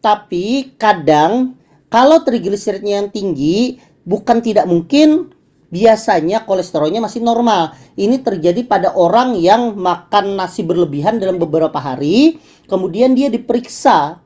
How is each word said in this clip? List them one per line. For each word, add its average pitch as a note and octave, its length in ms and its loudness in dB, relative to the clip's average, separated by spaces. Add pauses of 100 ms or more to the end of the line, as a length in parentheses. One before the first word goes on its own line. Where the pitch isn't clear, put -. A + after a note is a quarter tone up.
Tapi G#3+ 800 -4
kadang F#3+ 720 2 (400)
kalau D4 320 4
trigliseridnya G3+ 800 -4
yang G3+ 80 -10
tinggi, G3 640 -2 (320)
bukan A3+ 320 0
tidak G#3+ 240 0
mungkin C#4+ 720 2 (320)
biasanya G#3+ 800 0
kolesterolnya F3+ 560 -2
masih A3 160 -8
normal. A3+ 560 0 (240)
Ini B3 240 0
terjadi F3+ 400 0
pada G3 320 0
orang A3 400 2
yang G#3 400 2
makan F#3+ 640 -2
nasi F3+ 240 -6
berlebihan E3 560 -2
dalam F#3+ 160 -2
beberapa D#3+ 400 -2
hari, D3 640 0 (320)
kemudian G3 400 0
dia C4+ 160 2
diperiksa G#3+ 960 0